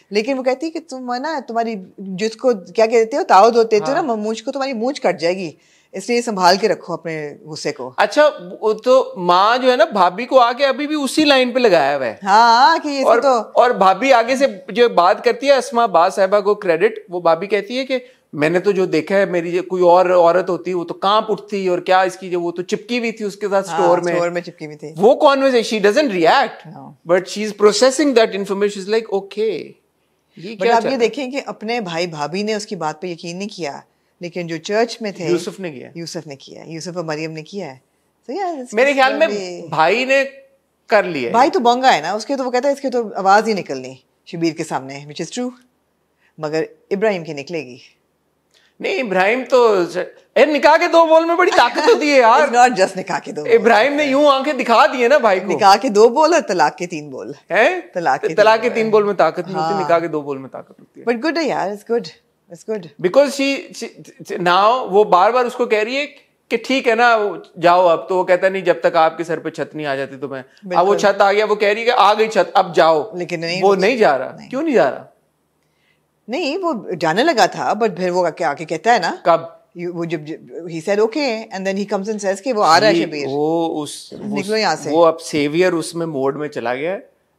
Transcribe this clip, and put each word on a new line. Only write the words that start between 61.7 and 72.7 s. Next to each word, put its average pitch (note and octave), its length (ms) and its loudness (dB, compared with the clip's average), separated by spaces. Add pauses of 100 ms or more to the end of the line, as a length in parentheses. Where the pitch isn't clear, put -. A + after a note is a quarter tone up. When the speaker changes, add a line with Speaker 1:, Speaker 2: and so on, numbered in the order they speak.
Speaker 1:
it's G3+ 160 -20
good, A3+ 160 -4 (480)
it's - 140 -20
good। F3+ 380 -8
Speaker 2:
Because C4+ 340 2
she, C#4 160 -2 (720)
she, - 80 -8
now G3 480 2
वो G3+ 180 4
बार-बार G#3+ 400 2
उसको A#3+ 200 -4
कह G#3+ 180 0
रही A#3+ 120 -6
है C#4+ 100 -4 (440)
कि A#3 80 -2
ठीक B3+ 300 -2
है A3+ 80 2
ना, A3 460 2 (160)
जाओ F3 280 4
अब, E3 240 2
तो F#3+ 60 -2
वो F3+ 80 0
कहता F3+ 240 2
है, F#3+ 60 0
"नहीं, F#3+ 100 -6
जब E3 180 0
तक F3 140 2
आपके D#3+ 280 2
सर D#3+ 160 -6
पे D#3+ 100 -10
छत D3 260 -10
नहीं D3+ 100 -8
आ C#3 100 -4
जाती C3+ 220 -8
तो C#3 100 -10
मैं।" C3 120 -10
अब B2+ 60 -18 (200)
वो F#3+ 40 -14
Speaker 1:
बिल्कुल। F3+ 280 2
Speaker 2:
छत G3+ 240 2
आ G3 100 4
गया, G#3 140 2
वो G#3 100 0
कह G#3 120 0
रही G#3 120 0
है A#3 60 -4
कि, A#3 60 2
"आ G3+ 220 4
गई A3 140 2
छत, G3 280 0
अब F3+ 180 2